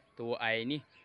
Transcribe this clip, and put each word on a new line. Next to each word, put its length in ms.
तो 80
वो 160
आए 240
नहीं। 160